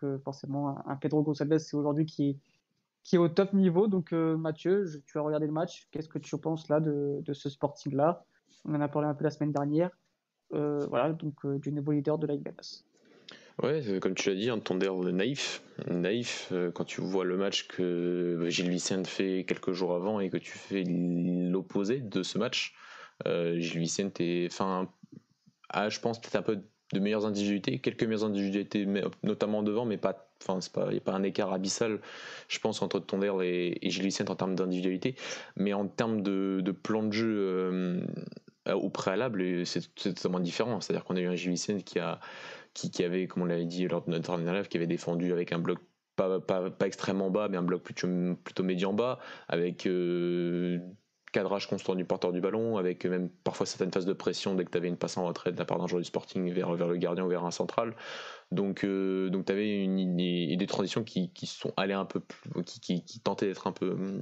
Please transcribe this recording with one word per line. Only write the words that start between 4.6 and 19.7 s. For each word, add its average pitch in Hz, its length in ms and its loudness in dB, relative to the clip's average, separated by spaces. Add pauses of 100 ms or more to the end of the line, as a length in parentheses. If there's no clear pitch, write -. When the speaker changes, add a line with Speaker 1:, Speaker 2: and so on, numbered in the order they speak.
Speaker 1:
je, 151 140 -6
tu - 180 -8
as 151 40 2
regardé 151 240 2
le 151 80 0
match. 165 380 -2
Qu'est-ce 156 180 -8
que 156 100 -6
tu 156 180 -4
penses 160 320 -2
là 151 100 6
de, 143 420 2
de 139 120 -4
ce 139 160 -6
Sporting-là ? 147 760 0 (400)
On 156 100 0
en 147 60 2
a 147 60 2
parlé 147 200 0
un 151 60 2
peu 143 100 -2
la 151 60 4
semaine 147 240 0
dernière. 147 380 2 (600)
Euh, 147 360 0
voilà, 147 240 2
donc, 156 200 -4 (120)
euh, 139 120 0
du 143 140 -4
nouveau 147 220 0
leader 151 240 2
de 156 100 0
la 147 80 0
Liga - 160 -6
neuf. - 300 -16 (800)
Speaker 2:
Ouais, 143 260 0
euh, 95 120 2
comme 92 160 0
tu - 140 0
l'as 98 60 4
dit, 107 140 0
un 110 100 0
Tondela 95 320 2 (200)
naïf. 107 520 0 (240)
Naïf, 95 640 0
euh, 90 200 2
quand 87 140 -4
tu - 160 -6
vois 92 220 0
le 90 140 2
match 98 300 0
que 87 840 0
Gil 90 200 2
Vicente 90 380 0
fait 95 400 0
quelques 90 240 -2